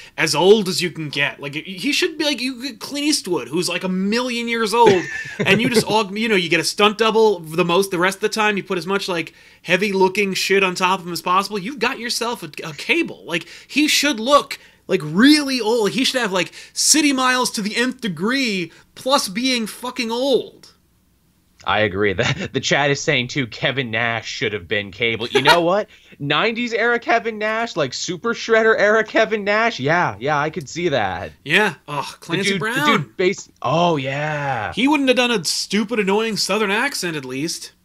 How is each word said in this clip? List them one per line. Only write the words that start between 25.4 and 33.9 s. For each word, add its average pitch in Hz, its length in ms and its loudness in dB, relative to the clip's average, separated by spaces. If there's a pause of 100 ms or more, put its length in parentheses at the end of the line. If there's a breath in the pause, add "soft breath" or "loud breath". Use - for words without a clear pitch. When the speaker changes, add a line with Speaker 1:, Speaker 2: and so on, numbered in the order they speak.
Speaker 2:
know 175 180 6
Speaker 1:
<laughs> 170 100 2
Speaker 2:
what? 202 180 0 (300 loud breath)
Nineties 208 540 0
era 233 260 0
Kevin 226 400 -2
Nash, 220 380 -4
like, 143 180 -2
Super 180 400 -6
Shredder 226 420 4
era 208 280 4
Kevin 214 400 0
Nash. 220 340 2
Yeah, 143 400 0
yeah, 143 200 0
I 151 120 0
could 156 180 -8
see 175 200 -4
that. 95 420 -2 (140)
Speaker 1:
Yeah. 175 300 2 (120)
Oh, 143 260 -6
Speaker 2:
The - 140 -20
Speaker 1:
Clancy 190 240 -2
Speaker 2:
dude, 196 100 0
Speaker 1:
Brown. 262 300 0
Speaker 2:
the 247 80 2
dude - 180 -8
based, - 360 -2 (100)
oh, 165 340 2